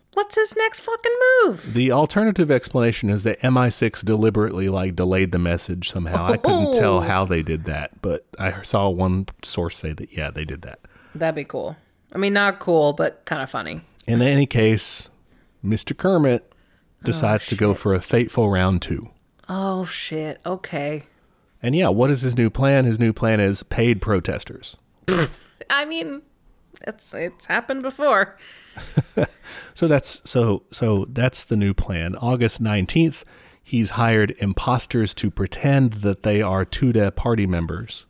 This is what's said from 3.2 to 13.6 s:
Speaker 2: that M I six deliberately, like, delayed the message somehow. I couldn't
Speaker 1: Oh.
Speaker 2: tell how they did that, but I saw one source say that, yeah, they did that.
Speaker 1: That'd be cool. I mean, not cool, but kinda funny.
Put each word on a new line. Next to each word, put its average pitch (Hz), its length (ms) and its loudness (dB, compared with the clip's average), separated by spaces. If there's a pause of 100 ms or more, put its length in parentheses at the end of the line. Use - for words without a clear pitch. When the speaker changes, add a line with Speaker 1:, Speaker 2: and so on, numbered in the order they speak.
Speaker 2:
that - 200 -2
M 127 140 4
I 123 140 4
six - 320 -2
deliberately, 107 640 2
like, 95 260 -2
delayed 92 380 0
the 90 60 0
message 87 520 -2
somehow. 85 400 -4
I - 60 2
couldn't - 300 2
Speaker 1:
Oh. 247 120 2
Speaker 2:
tell 95 220 4
how 95 240 0
they 85 180 0
did 80 220 -4
that, 73 380 -8
but 85 240 -4 (120)
I 95 220 -4
saw 101 300 0
one 92 360 0 (160)
source - 360 -6
say 78 160 -8
that, 73 180 -14
yeah, 76 180 -6
they 78 140 -8
did 69 180 -10
that. - 180 -18 (340)
Speaker 1:
That'd 160 220 -4
be 143 80 -8
cool. 131 320 -8 (360)
I - 60 -8
mean, 196 140 0
not 202 260 0
cool, 156 340 2
but 160 320 -4
kinda 135 220 -6
funny. 104 360 -10 (240)